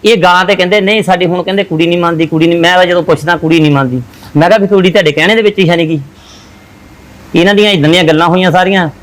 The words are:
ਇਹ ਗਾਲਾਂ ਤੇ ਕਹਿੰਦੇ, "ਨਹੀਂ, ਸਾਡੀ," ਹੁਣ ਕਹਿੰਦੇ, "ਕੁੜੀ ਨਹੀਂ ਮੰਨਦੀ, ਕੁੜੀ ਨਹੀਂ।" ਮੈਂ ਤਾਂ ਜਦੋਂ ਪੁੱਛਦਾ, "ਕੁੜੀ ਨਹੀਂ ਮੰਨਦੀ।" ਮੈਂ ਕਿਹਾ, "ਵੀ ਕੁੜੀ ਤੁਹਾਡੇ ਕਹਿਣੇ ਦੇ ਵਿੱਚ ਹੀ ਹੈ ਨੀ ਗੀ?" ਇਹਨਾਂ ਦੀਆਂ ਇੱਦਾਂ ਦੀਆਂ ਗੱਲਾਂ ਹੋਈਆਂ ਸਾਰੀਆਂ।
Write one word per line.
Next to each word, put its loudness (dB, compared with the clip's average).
ਇਹ 2
ਗਾਲਾਂ 2
ਤੇ 0
ਕਹਿੰਦੇ, 0
"ਨਹੀਂ, -2
ਸਾਡੀ," 0
ਹੁਣ -2
ਕਹਿੰਦੇ, -4
"ਕੁੜੀ -2
ਨਹੀਂ -2
ਮੰਨਦੀ, -2
ਕੁੜੀ 0
ਨਹੀਂ।" 0
ਮੈਂ 2
ਤਾਂ 2
ਜਦੋਂ -2
ਪੁੱਛਦਾ, -2
"ਕੁੜੀ 0
ਨਹੀਂ 2
ਮੰਨਦੀ।" -2
ਮੈਂ 2
ਕਿਹਾ, 4
"ਵੀ 0
ਕੁੜੀ 0
ਤੁਹਾਡੇ 0
ਕਹਿਣੇ 0
ਦੇ 0
ਵਿੱਚ -2
ਹੀ 2
ਹੈ 0
ਨੀ -2
ਗੀ?" -4
ਇਹਨਾਂ 2
ਦੀਆਂ 2
ਇੱਦਾਂ 2
ਦੀਆਂ 2
ਗੱਲਾਂ 0
ਹੋਈਆਂ 0
ਸਾਰੀਆਂ। 0